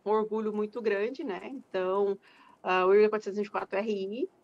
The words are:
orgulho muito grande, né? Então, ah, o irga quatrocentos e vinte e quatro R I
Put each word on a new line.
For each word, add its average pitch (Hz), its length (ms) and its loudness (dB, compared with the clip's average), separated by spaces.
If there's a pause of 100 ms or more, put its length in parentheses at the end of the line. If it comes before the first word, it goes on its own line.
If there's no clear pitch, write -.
orgulho 214 520 0
muito 214 280 -4
grande, 214 400 -2
né? 190 220 -6
Então, 196 720 -2 (460)
ah, 185 220 2
o 190 80 6
irga 214 160 8
quatrocentos 208 300 -4
e - 20 0
vinte 202 80 -4
e - 20 -20
quatro 190 260 -4
R 220 140 -2
I 208 380 -4 (140)